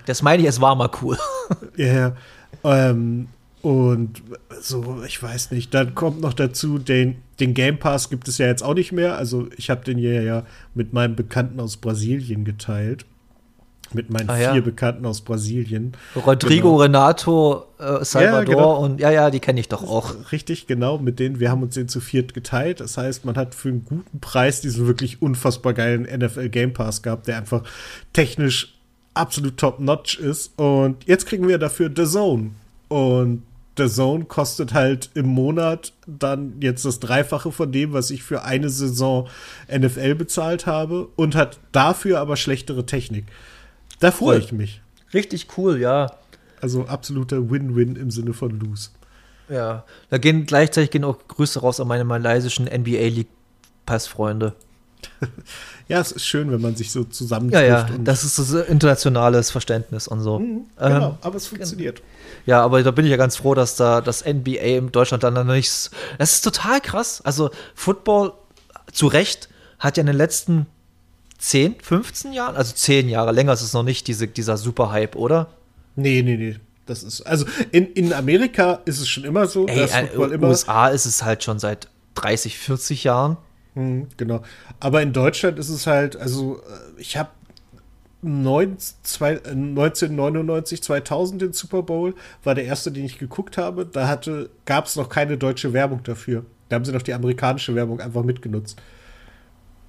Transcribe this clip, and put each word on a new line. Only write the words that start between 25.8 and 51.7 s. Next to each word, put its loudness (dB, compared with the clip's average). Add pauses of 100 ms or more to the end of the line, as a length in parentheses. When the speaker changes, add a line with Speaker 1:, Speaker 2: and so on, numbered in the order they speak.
Speaker 2:
N -6
F -2
L -4
Game 0
Pass -6
gehabt, -6
der -4
einfach -4 (500)
technisch 0 (400)
absolut -4
top-notch 0
ist. -6
Und 2
jetzt 4
kriegen 0
wir 4
dafür -2
The 2
Zone. 0 (360)
Und 2 (340)
The 2
Zone 0
kostet -4
halt 2
im 0
Monat 0 (140)
dann -6
jetzt -2
das -2
Dreifache -2
von -4
dem, -2
was -2
ich -10
für -6
eine -2
Saison 0 (400)
N 0
F 2
L 2
bezahlt -4
habe -2
und 2
hat 2 (120)
dafür 2
aber -2
schlechtere -4
Technik. -6 (760)
Da 6
freue 4
Speaker 1:
Cool. 4
Speaker 2:
ich -10
mich. -6 (320)
Speaker 1:
Richtig -2 (100)
cool, 2
ja. 2 (480)
Speaker 2:
Also -4
absoluter -4
Win-Win 0
im -6
Sinne -4
von -6
Lose. -8 (580)
Speaker 1:
Ja, -6 (240)
da 0
gehen, 4
gleichzeitig 4
gehen 0
auch -2 (120)
Grüße 0
raus 0